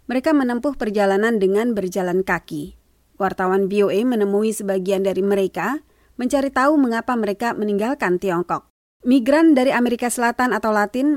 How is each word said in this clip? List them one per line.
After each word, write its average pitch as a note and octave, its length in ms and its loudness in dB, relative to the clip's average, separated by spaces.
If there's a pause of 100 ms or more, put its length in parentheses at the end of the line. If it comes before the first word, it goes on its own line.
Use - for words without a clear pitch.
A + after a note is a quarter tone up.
(120)
mereka C4 240 0
menempuh C4 400 -2
perjalanan G#3 640 0
dengan G3+ 320 2
berjalan F#3 560 -2
kaki. E3+ 480 -6 (480)
Wartawan F#3+ 480 0
V G3+ 160 2
O - 0 -
A F#3+ 160 0
menemui G#3+ 480 0
sebagian G3 560 -2
dari F#3 160 -2
mereka, G3 560 -2 (400)
mencari C4+ 320 0
tahu C#4 240 2
mengapa A#3+ 400 0
mereka A3 400 -2
meninggalkan G#3 640 -2
Tiongkok. F3 480 -4 (400)
Migran C#4 480 4
dari B3+ 160 2
Amerika A#3+ 400 -2
Selatan A#3+ 400 -2
atau G#3+ 240 0
Latin C4 420 0